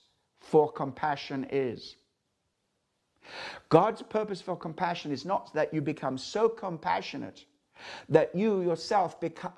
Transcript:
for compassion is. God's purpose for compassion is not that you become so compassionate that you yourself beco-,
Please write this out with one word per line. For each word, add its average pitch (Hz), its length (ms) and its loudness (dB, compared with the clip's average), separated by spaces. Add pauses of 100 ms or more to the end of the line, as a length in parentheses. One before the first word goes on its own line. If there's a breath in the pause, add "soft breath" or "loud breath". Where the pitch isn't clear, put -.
(400)
for 151 300 4
compassion 139 800 -4
is. 131 460 -2 (1700 loud breath)
God's 208 340 6
purpose 208 380 -4
for 180 160 -4
compassion 170 540 -4
is 131 140 -4
not 196 300 -2
that 151 180 0
you 156 80 0
become 139 380 -2
so 214 300 2
compassionate 175 960 -4 (640 loud breath)
that 156 260 6
you 196 280 2
yourself 175 580 0
beco-, 170 380 -6